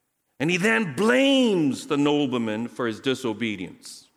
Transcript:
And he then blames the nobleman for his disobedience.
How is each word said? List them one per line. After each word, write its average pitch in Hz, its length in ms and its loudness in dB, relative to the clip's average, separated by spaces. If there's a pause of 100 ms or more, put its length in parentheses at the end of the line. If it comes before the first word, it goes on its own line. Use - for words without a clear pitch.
(400)
And 147 100 0
he 180 80 0
then 214 380 0
blames 226 920 2
the 147 100 -2
nobleman 123 720 0
for 123 200 -4
his 107 120 -4
disobedience. 107 1160 -6